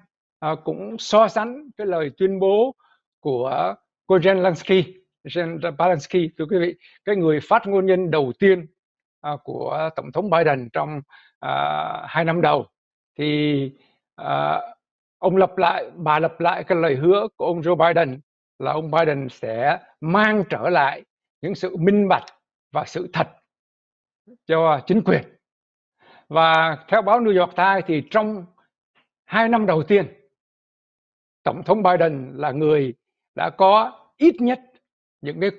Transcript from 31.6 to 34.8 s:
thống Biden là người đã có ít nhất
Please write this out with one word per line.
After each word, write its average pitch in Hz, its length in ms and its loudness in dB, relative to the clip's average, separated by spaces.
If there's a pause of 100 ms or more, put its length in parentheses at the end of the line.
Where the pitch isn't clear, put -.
thống 208 200 2
Biden 165 500 0
là 143 180 -6
người 147 420 0 (420)
đã 170 140 -4
có 202 420 4 (260)
ít 311 240 6
nhất 247 180 0 (600)